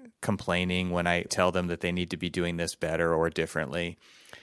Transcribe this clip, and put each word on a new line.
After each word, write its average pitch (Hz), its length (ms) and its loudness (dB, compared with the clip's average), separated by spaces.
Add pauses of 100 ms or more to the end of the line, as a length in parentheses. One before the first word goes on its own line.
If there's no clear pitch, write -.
(220)
complaining 90 680 0
when 87 160 2
I 87 160 2
tell 90 280 2
them 90 160 0
that 87 140 -4
they 87 100 0
need 87 200 -2
to 87 60 -6
be 87 120 -2
doing 87 260 0
this 85 180 -2
better 82 400 2
or 82 160 4
differently? 80 680 -4 (460)